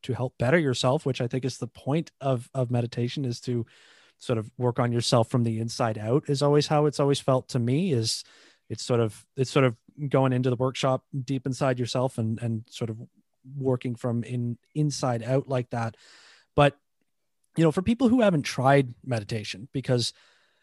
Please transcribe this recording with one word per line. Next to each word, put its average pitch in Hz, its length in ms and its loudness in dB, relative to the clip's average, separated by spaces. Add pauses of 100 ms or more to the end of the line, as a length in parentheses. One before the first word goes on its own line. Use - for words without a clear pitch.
to 127 100 -6
help 123 240 -6
better 143 220 2
yourself, 135 460 0
which 131 140 -2
I 123 80 -2
think 127 180 -4
is 123 120 -6
the 120 100 -8
point - 440 -4 (100)
of, 131 320 -2
of 127 160 -2
meditation, 120 560 -2
is 120 160 -6
to 120 240 -4 (540)
sort 120 180 -2
of 110 220 -6
work 123 200 0
on 120 120 2
yourself 117 400 2
from 123 120 2
the 113 160 -2
inside 113 380 -4
out, 117 320 -2
is 143 140 0
always 147 240 4
how 151 180 2
it's 147 140 -2
always 143 200 2
felt 131 300 0
to - 80 -2
me, 139 340 0
is 113 320 -2 (460)
it's 107 140 -10
sort 117 160 0
of, 110 260 -2 (100)
it's 131 140 -2
sort 139 160 4
of 117 100 0 (340)
going 131 220 4
into 127 200 0
the 123 40 0
workshop 131 480 -2 (220)
deep 135 220 -4
inside 131 320 -2
yourself 127 400 -2
and, 110 200 -2
and 113 300 -4
sort 113 220 -8
of 110 60 -12 (600)
working 131 380 -2
from 117 280 -4
in, 120 360 -6 (160)
inside 139 480 -2
out 131 260 -2
like 127 220 -4
that. 117 260 -6 (580)
But, 143 220 4 (800)
you 160 60 4
know, 156 80 6
for 185 100 0
people 233 280 2
who 247 120 4
haven't 180 220 4
tried 135 500 4 (100)
meditation, 110 680 -6
because 123 400 0 (500)